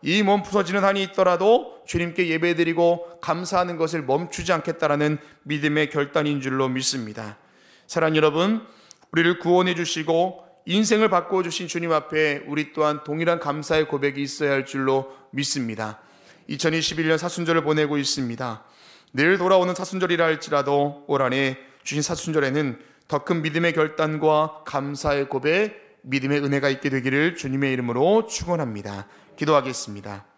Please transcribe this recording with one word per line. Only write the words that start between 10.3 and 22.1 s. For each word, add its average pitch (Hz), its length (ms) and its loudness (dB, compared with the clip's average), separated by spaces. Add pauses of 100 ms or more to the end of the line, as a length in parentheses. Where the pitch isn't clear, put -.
인생을 214 440 2
바꾸어 185 360 0
주신 170 240 -6
주님 170 240 -2
앞에 151 540 0
우리 147 260 -4
또한 151 320 0
동일한 165 340 0
감사의 151 480 0
고백이 139 340 -2
있어야 143 300 -2
할 135 160 0
줄로 135 480 0 (160)
믿습니다. 113 720 -4 (480)
이천이십일 156 580 0
년 160 120 2
사순절을 165 440 0
보내고 151 360 2
있습니다. 123 640 -4 (480)
내일 170 260 4
돌아오는 180 340 4
사순절이라 180 520 0
할지라도 143 840 0
올 139 160 0
한해 131 340 0 (280)
주신 147 180 -2
사순절에는 143 760 -2 (260)